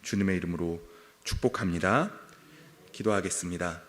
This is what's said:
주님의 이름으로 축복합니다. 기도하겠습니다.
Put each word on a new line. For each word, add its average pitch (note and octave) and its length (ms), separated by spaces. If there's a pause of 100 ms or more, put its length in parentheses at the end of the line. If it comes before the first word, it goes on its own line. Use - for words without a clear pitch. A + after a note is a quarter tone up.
주님의 G2 360
이름으로 E2+ 440 (420)
축복합니다. G#2 880 (800)
기도하겠습니다. F2+ 960